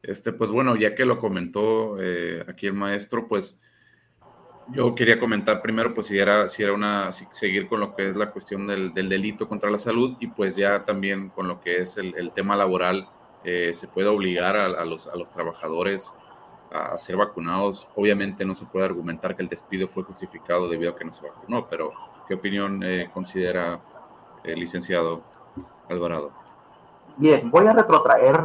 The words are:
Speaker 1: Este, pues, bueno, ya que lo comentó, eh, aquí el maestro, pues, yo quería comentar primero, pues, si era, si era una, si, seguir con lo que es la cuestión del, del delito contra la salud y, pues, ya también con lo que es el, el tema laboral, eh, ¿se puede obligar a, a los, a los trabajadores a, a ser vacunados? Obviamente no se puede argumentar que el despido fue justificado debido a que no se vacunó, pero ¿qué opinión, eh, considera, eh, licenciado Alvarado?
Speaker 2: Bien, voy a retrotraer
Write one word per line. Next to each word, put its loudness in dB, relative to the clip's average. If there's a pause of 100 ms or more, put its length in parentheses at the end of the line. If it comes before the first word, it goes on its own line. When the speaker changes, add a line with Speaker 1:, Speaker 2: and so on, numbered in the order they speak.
Speaker 1:
Este, -6
pues, -2
bueno, 2
ya 4
que 2
lo 4
comentó, -2
eh, -4
aquí -8
el -2
maestro, -4
pues, -2 (1120)
yo 2
quería 6
comentar 0
primero, -2
pues, -4
si 0
era, 4
si -6
era 2
una, -2
si, -12
seguir -2
con -2
lo -4
que -2
es -6
la -2
cuestión -10
del, -4
del -2
delito -2
contra -2
la 0
salud 0
y, -6
pues, -2
ya 2
también -2
con -6
lo -6
que -2
es -8
el, -6
el -6
tema 0
laboral, 0 (340)
eh, -2
¿se -10
puede 0
obligar 2
a, 2
a -2
los, -8
a -12
los -10
trabajadores -4 (580)
a, -6
a -8
ser -8
vacunados? -2
Obviamente 0
no -4
se -12
puede -2
argumentar -4
que -10
el -6
despido -6
fue -8
justificado -4
debido -2
a -10
que -12
no -14
se -16
vacunó, -6
pero -6 (360)
¿qué -2
opinión, -4
eh, -2
considera, -2 (640)
eh, -6
licenciado -2 (680)
Alvarado? -4 (840)
Speaker 2:
Bien, 6
voy 10
a 8
retrotraer 8